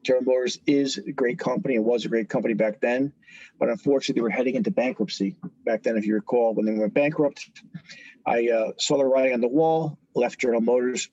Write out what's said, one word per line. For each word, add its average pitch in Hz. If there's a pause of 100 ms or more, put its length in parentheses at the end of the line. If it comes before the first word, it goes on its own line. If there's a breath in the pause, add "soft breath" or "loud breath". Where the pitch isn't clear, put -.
General 127
Motors 127
is 139
a -
great 135
company. 123
It 107
was 117
a 117
great 113
company 117
back 107
then, 131 (480 loud breath)
but 117
unfortunately, 131
they 117
were 113
heading 127
into 107
bankruptcy 98 (280)
back 113
then, 117
if 104
you 107
recall. 113
When 107
they 107
went 107
bankrupt, 147 (760 loud breath)
I, 117
uh, 110
saw 147
the 139
writing 131
on 117
the 123
wall, 160 (200)
left 120
General 117
Motors 123